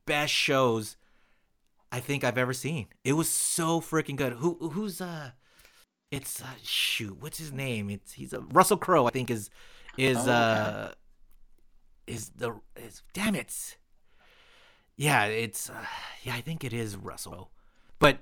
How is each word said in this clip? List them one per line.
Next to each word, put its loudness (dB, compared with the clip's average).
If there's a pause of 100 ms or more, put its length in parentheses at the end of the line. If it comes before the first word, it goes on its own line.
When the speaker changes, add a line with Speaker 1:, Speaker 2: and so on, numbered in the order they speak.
Speaker 1:
best 0
shows 4 (920)
I -6
think -4
I've 0
ever 2
seen. -6 (160)
It 4
was 2
so 0
freaking -2
good. 0
Who, -2
who's, -6
uh, -10 (800)
it's, -8
uh, -14 (160)
shoot, -2
what's -10
his -10
name? -2
It's, -10
he's -12
a, -6
Russell 6
Crowe, 6
I 4
think 0
is, -4 (460)
is, 4
Speaker 2:
Oh, 0
okay. 2
Speaker 1:
uh, 2 (1200)
is -10
the, -8 (180)
is, -18 (100)
damn 0
it. -8 (1200)
Yeah, 4
it's, -4
uh, -14 (500)
yeah, -6
I -6
think -8
it -6
is -4
Russell. -14 (480)
But 8